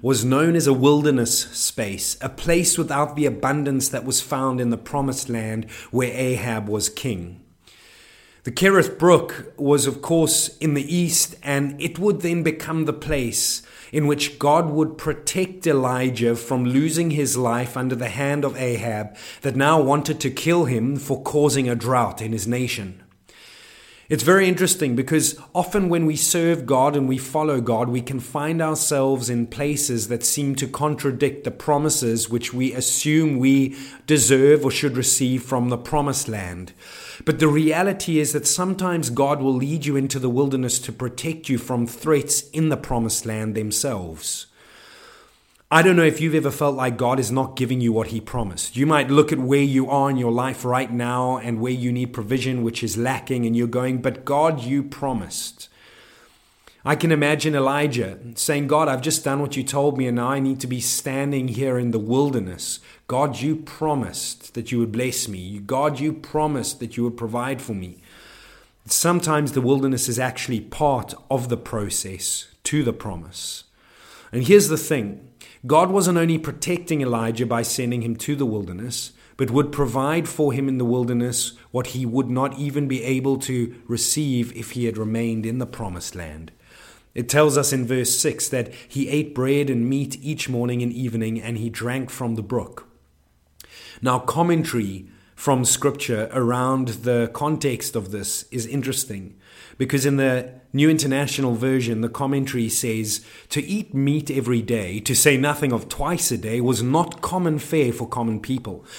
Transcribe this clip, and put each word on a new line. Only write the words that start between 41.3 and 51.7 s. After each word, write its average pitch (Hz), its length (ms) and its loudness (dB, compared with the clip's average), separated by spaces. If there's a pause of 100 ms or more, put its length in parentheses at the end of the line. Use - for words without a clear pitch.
you 127 80 2
from 120 300 -2
threats - 640 0
in 160 180 0
the 143 80 2
promised 117 480 -2
land 110 300 -4
themselves. 104 920 -4 (1200)
I 160 100 8
don't 180 160 8
know 165 80 8
if - 160 4
you've 156 140 2
ever 156 160 2
felt 143 260 0
like 127 220 -2
God 127 200 2
is 117 140 -2
not 131 240 0
giving 127 240 0
you 117 140 4
what 110 140 0
he 113 120 -6
promised. 110 560 -6
You 135 80 2
might 147 240 4
look 147 240 6
at 147 60 0
where 135 240 4
you 131 260 2
are 139 220 2
in 131 80 0
your 120 120 2
life 123 360 -2
right 123 260 0
now 123 460 0
and 113 240 -4
where 127 100 0